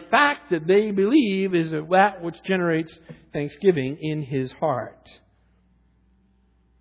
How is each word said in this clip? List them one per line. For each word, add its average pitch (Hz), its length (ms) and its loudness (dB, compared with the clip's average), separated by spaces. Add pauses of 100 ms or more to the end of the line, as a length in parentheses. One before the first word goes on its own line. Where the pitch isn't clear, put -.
(120)
fact 285 400 2
that 160 160 -4
they 208 240 4
believe 196 640 2
is 165 160 0
that 180 500 0
which 170 220 -10
generates 170 540 -2 (360)
thanksgiving 147 680 0
in 156 220 -6
his 131 320 -6
heart. - 560 -6 (1700)